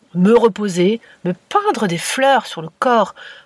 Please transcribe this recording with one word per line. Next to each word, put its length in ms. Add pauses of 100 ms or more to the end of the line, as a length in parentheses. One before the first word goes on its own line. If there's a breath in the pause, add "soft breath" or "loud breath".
(140)
me 200
reposer, 680 (240 loud breath)
me 80 (160)
peindre 380
des 100
fleurs 480
sur 160
le 80 (100)
corps, 360 (300 loud breath)